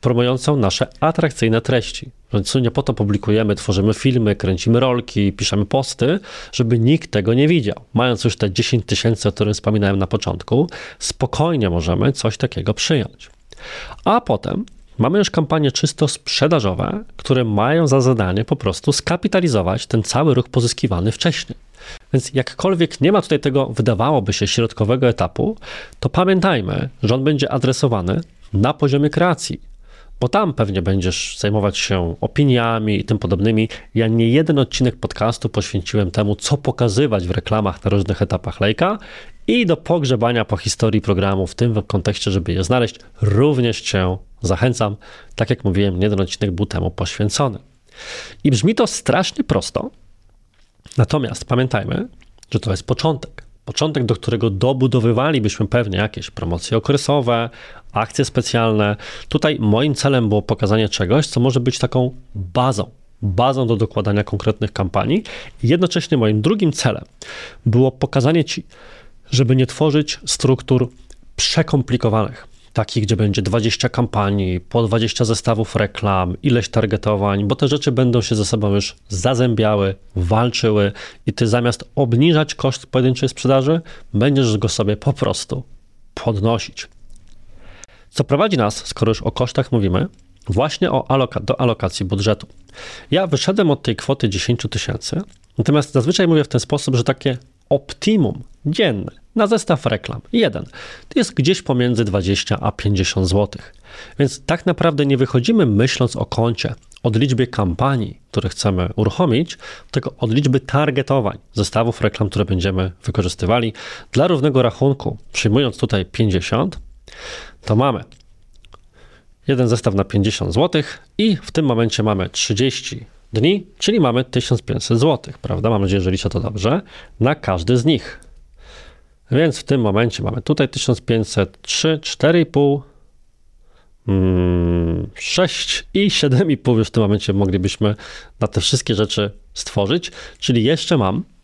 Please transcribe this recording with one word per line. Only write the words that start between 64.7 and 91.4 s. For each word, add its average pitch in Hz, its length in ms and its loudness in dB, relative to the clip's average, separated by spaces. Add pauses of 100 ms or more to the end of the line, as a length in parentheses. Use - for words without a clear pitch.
kampanii. 107 500 0 (400)
I 117 40 2
jednocześnie 170 500 0
moim 107 240 2
drugim 170 300 2
celem - 320 -2 (640)
było 123 260 4
pokazanie 139 540 2
Ci, - 180 -10 (680)
żeby 127 240 4
nie 131 120 4
tworzyć 151 580 0
struktur 127 640 0 (460)
przekomplikowanych, 120 1120 0 (260)
takich, 110 300 0
gdzie 107 120 2
będzie 104 260 2
dwadzieścia 110 480 0
kampanii, 101 720 0
po 117 240 -2
dwadzieścia 113 420 0
zestawów 110 500 0
reklam, 98 680 0
ileś 120 260 2
targetowań, 104 760 0
bo 101 100 0
te 143 120 0
rzeczy 139 240 0
będą 123 300 2
się - 140 0
ze 107 100 2
sobą 101 300 0
już 101 200 -2 (140)
zazębiały, 107 840 0 (200)
walczyły 107 760 2 (340)
i - 80 -2
Ty 120 140 0
zamiast 120 480 0
obniżać 147 600 2
koszt - 300 -4
pojedynczej 127 440 0
sprzedaży, 135 520 2 (320)
będziesz 123 440 2
go 95 120 0
sobie 104 280 -2
po 135 160 -2
prostu - 500 -4 (500)
podnosić. 110 720 -2 (1200)
Co - 140 -4
prowadzi 175 340 0
nas, 107 280 0
skoro - 240 -2
już 110 120 0
o - 100 -2
kosztach - 400 -2
mówimy, 98 360 2 (400)
właśnie 147 440 0
o 131 200 0
aloka-, 135 280 0
do 113 220 -2